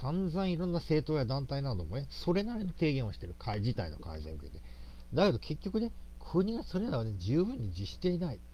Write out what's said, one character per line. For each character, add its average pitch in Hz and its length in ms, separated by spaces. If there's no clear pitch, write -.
散 175 280
々 190 180
い 180 100
ろ 175 80
ん 175 80
な 170 60
政 151 260
党 156 120
や 135 80
団 135 200
体 139 160
な 135 140
ど 87 100
も 85 100
ね、 139 120
そ 175 100
れ 196 100
な 233 140
り 214 80
の 180 80
提 151 200
言 131 120
を 101 80
し - 60
て - 80
る、 87 60
か-、 107 260
事 110 160
態 85 160
の 73 60
改 80 240
善 78 120
を - 40
受 - 100
け - 40
て。 - 100
だ 156 140
け 190 60
ど 113 60
結 - 220
局 214 200
ね、 233 100
国 190 240
が - 80
そ - 160
れ 226 100
ら 135 100
を 113 40
ね、 110 160
十 120 240
分 240 140
に 107 120
実 90 160
施 - 20
し - 120
て 180 100
い 175 80
な 165 160
い。 104 60